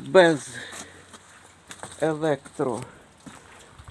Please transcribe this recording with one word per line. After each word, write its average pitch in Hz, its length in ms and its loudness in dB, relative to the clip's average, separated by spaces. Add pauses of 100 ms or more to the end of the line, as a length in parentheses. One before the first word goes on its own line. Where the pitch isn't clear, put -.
без 160 420 6 (1500)
електро-, 147 800 -2 (1080)